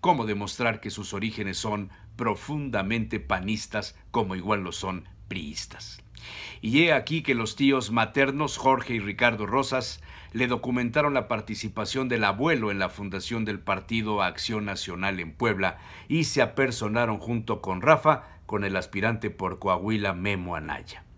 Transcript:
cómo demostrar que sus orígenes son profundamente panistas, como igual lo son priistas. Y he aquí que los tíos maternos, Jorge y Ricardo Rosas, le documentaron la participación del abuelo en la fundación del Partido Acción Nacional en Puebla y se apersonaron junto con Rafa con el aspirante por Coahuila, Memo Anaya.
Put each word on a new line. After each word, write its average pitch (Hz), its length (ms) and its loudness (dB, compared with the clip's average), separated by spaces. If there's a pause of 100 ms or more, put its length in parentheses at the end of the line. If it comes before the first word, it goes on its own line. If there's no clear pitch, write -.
cómo 160 240 4
demostrar 107 560 0
que - 80 -8
sus 101 240 -8
orígenes 107 460 -4
son 104 320 -4 (260)
profundamente 113 1040 -2
panistas, 104 760 -2 (140)
como 95 240 0
igual 98 260 0
lo 87 100 -6
son 92 360 -6 (200)
priistas. - 720 -10 (640)
Y 131 220 6
he 165 100 6
aquí 156 280 2
que 139 120 2
los 113 220 -2
tíos 135 340 4
maternos, 135 640 2
Jorge 131 380 2
y 113 60 0
Ricardo 107 440 2
Rosas, 127 560 0 (320)
le 123 140 2
documentaron 123 680 2
la 127 160 2
participación 117 800 -2
del 117 160 2
abuelo 110 460 2
en 98 80 -2
la 98 100 2
fundación 101 560 -4
del 104 160 -4
Partido 104 600 0
Acción 104 420 -2
Nacional 95 560 -4
en 82 120 -8
Puebla 95 460 0 (300)
y 160 160 4
se - 160 0
apersonaron 117 760 2
junto 113 420 -2
con 92 220 -4
Rafa 151 420 6 (220)
con 101 180 0
el 98 120 0
aspirante 104 540 -2
por - 280 -4
Coahuila, 98 560 0
Memo 90 420 -2
Anaya. 78 480 -8 (140)